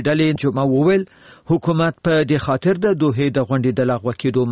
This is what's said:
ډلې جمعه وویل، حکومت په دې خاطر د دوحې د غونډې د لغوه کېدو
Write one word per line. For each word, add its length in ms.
ډلې 220
جمعه 260
وویل، 360
حکومت 440
په 260
دې 140
خاطر 300
د 160
دوحې 360
د 20
غونډې 300
د 20
لغوه 320
کېدو 300